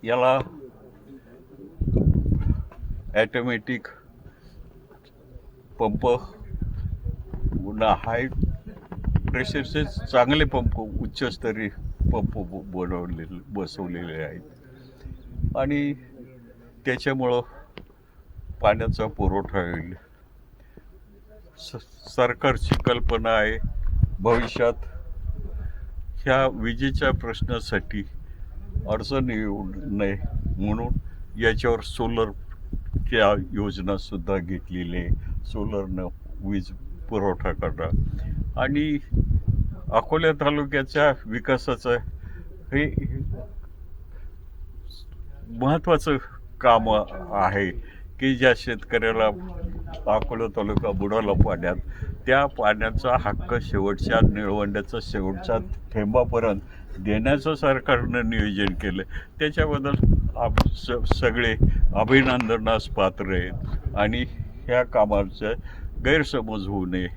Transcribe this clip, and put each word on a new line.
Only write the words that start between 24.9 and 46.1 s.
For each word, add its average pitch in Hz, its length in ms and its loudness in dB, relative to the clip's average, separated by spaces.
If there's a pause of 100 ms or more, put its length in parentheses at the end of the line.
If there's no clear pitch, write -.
ह्या 135 320 2
विजेच्या 123 640 0
प्रश्नासाठी 113 920 -2 (840)
अडचण 123 400 0
येऊ 104 460 -2
नये 98 380 0 (440)
म्हणून 107 320 0 (500)
याच्यावर 113 400 4
सोलर 113 520 0 (640)
त्या 104 560 4
योजनासुद्धा 98 840 -2
घेतलेली 87 600 -4
आहे, 87 120 -2 (360)
सोलरनं 95 600 -4 (320)
वीज 98 320 -4 (380)
पुरवठा 95 420 0
करणार 80 380 -2 (680)
आणि 143 400 0 (960)
अकोला 160 400 4
तालुक्याच्या 147 840 2 (120)
विकासाचं 120 720 0 (760)
हे 147 200 2 (2500)
महत्त्वाचं 147 680 2 (440)